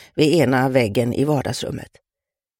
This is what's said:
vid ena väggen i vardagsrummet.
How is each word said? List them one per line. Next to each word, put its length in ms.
vid 200
ena 340
väggen 440
i 120
vardagsrummet. 680